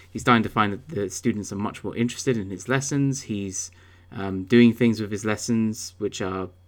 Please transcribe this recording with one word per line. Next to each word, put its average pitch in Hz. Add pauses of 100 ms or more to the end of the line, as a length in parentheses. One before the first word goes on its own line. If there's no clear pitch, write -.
he's -
starting 120
to 98
find 104
that -
the 92
students 107
are 101
much 101
more 98
interested 120
in 98
his 95
lessons. 139
He's, 98 (420)
um, 95
doing 120
things 113
with 101
his 107
lessons 110
which 104
are 95 (200)